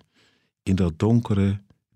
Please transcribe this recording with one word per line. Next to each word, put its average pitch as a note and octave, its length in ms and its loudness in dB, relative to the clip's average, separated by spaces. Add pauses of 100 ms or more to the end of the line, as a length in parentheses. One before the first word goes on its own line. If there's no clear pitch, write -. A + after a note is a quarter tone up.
(640)
in G2 140 0
dat F2 220 -2
donkere, G2+ 640 0 (340)